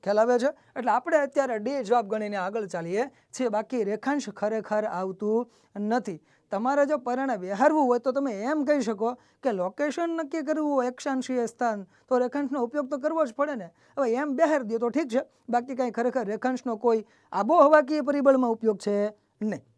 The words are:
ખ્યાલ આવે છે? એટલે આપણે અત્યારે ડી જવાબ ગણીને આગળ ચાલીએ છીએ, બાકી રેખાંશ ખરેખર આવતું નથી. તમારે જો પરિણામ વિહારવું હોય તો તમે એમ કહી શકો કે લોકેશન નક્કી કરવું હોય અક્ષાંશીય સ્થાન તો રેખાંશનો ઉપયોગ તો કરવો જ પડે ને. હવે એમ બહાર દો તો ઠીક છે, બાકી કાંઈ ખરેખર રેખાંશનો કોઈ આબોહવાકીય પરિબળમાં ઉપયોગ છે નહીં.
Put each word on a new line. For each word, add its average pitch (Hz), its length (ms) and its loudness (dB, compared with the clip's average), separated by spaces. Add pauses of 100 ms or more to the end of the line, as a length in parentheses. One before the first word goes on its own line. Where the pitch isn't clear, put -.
ખ્યાલ 208 160 0
આવે 240 200 4
છે? 240 80 0
એટલે 254 440 -4
આપણે 254 260 2
અત્યારે 277 420 0
ડી 254 260 -4
જવાબ 220 240 2
ગણીને 208 280 -4
આગળ 196 300 -4
ચાલીએ 180 400 -4
છીએ, - 420 -6
બાકી 220 360 -2
રેખાંશ 220 440 -2
ખરેખર 214 560 -2
આવતું 208 640 -2 (300)
નથી. 208 400 -2 (300)
તમારે 269 360 0
જો 302 120 0
પરિણામ 247 400 -4
વિહારવું 254 480 2
હોય 240 120 4
તો 247 140 -2
તમે 277 200 -2
એમ 254 320 -2
કહી 294 160 4
શકો 226 340 -2 (280)
કે 247 100 0
લોકેશન 277 580 -2
નક્કી 330 320 -4
કરવું 294 320 0
હોય 247 140 2
અક્ષાંશીય 254 580 -4
સ્થાન 214 400 -4 (220)
તો 254 100 2
રેખાંશનો 254 440 -2
ઉપયોગ 262 280 -4
તો 285 80 -4
કરવો 311 280 0
જ 226 80 -10
પડે 285 200 -2
ને. 185 160 -10 (280)
હવે 247 140 2
એમ 269 240 -2
બહાર 302 260 4
દો 226 160 -4
તો 240 100 0
ઠીક 277 200 -2
છે, 247 140 0 (260)
બાકી 240 260 -2
કાંઈ 247 160 -2
ખરેખર 240 360 -2
રેખાંશનો 240 500 -4
કોઈ 226 300 2 (260)
આબોહવાકીય 302 680 6
પરિબળમાં 269 500 4
ઉપયોગ 226 280 0
છે 208 340 0 (300)
નહીં. 208 220 -4 (140)